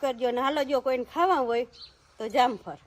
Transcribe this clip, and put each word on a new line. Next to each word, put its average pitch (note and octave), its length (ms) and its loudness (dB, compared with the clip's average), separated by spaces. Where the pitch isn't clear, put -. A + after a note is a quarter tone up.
કરજો. B3+ 260 -2
અને A#3+ 140 0
હાલો, C#4+ 220 0
જો C4 180 0
કોઈને B3+ 320 -2
ખાવા E4+ 360 2
હોય A#3 160 0
તો A3 80 -6
જામફળ. A3+ 600 0